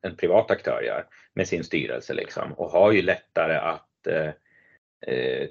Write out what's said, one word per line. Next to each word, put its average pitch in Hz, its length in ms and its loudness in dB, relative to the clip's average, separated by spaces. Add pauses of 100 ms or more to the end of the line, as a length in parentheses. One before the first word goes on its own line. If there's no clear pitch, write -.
en 92 140 -8
privat 92 340 2
aktör 60 360 0
gör 55 180 -4 (300)
med 92 140 -2
sin 85 160 -4
styrelse, 62 500 -4
liksom, - 380 -6
och 85 180 -6
har 95 220 6
ju 98 100 4
lättare 85 540 0
att, - 500 -6
eh, 80 220 0 (880)
eh, 64 360 -2